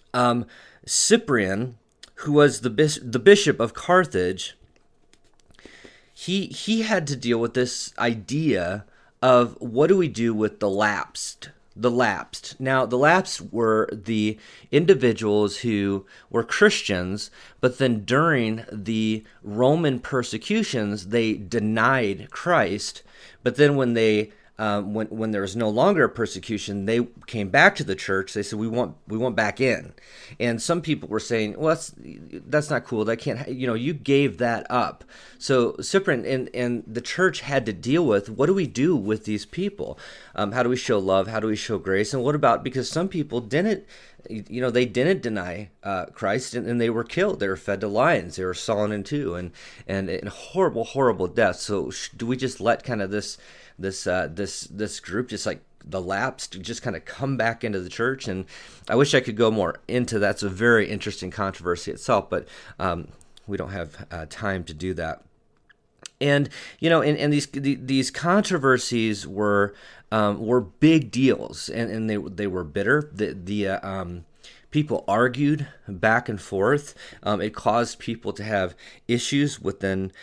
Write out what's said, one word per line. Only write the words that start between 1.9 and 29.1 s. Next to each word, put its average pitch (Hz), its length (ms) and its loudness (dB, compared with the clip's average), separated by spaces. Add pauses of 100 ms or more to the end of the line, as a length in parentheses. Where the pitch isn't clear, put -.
who - 160 -6
was 147 300 6
the 123 80 -2
bis-, 147 340 2
the 123 160 -2
bishop 190 400 6
of 113 140 0
Carthage, 98 840 0 (1600)
he, 190 360 -2
he 226 340 -2
had 208 260 0
to 143 80 -2
deal 117 220 0
with 117 160 0
this - 460 -2
idea 110 840 0 (360)
of 123 380 6
what 123 280 2
do 190 100 0
we 175 100 2
do 117 260 0
with 107 280 0
the 104 80 2
lapsed, 101 800 -2 (260)
the 120 160 2
lapsed. 110 640 -2
Now, 131 280 2
the 120 120 0
lapsed 170 440 4 (100)
were 110 400 2
the 107 480 -2 (320)
individuals 117 840 4
who 101 480 0 (240)
were 117 140 0
Christians, 101 840 2 (300)
but 127 200 2
then 117 260 2
during 120 680 2
the 110 540 -2 (180)
Roman 131 560 2
persecutions, 113 1080 -2
they 110 260 2
denied 110 1000 0
Christ. - 720 0 (400)
But 123 140 0
then 143 180 6
when 131 180 2
they, 110 380 4 (260)
um, 104 360 -2
when, 110 140 -2
when 110 240 -4
there 101 120 -2
was 95 120 -6
no 113 140 0
longer 151 340 4
a 107 60 4
persecution, 101 760 -6
they 120 220 2 (200)
came 107 200 -6
back 160 300 4
to 151 80 -4
the 95 100 -2
church. 95 380 -4
They 104 100 -4
said, 104 160 -8
"We 113 80 -4
want, 110 300 -4 (100)
we 110 100 -6